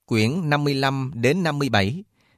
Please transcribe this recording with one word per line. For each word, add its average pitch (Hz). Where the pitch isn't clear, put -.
quyển 131
năm 147
mươi 143
lăm 135
đến 139
năm 147
mươi 139
bảy, 113